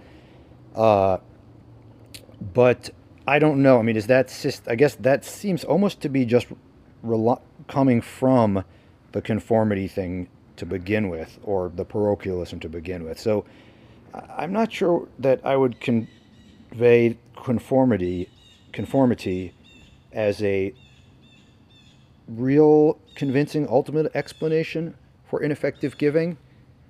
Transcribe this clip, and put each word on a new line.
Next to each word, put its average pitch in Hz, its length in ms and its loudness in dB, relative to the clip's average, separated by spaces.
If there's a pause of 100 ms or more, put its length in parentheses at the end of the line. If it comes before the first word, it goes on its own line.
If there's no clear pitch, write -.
(760)
Uh, 98 420 4 (1400)
but 123 360 4 (360)
I 143 140 2
don't 147 240 4
know. 131 160 8
I - 20 2
mean, 113 140 0
is 104 120 -2
that 127 200 4
sys-, - 420 -8
I 120 60 -2
guess 139 200 2
that 127 300 0
seems - 380 -6
almost 185 380 -2
to 156 80 -4
be 135 160 0
just 117 220 2 (540)
rel-, 113 400 0 (260)
coming 131 340 2
from 113 640 0 (500)
the 101 80 -6
conformity 107 640 0
thing 90 420 -8 (280)
to - 80 -12
begin 95 440 -4
with, 80 340 -12
or 92 300 -4
the 90 120 -8
parochialism 98 760 -4
to 85 100 -12
begin 87 340 -12
with. 80 160 -12
So 107 260 -2 (680)
I, - 300 -12
I'm 165 80 -8
not 220 200 -2
sure - 360 -2 (120)
that 127 260 0
I 139 100 0
would 131 240 0
convey 117 1400 0 (240)
conformity, 107 880 0 (440)
conformity 98 800 -2 (600)
as 107 280 -2
a 98 320 -2 (1500)
real 151 720 4 (160)
convincing 143 520 -2
ultimate 143 480 -2
explanation 160 800 -6 (300)
for - 160 -6
ineffective 143 560 -6
giving. 160 400 -2 (520)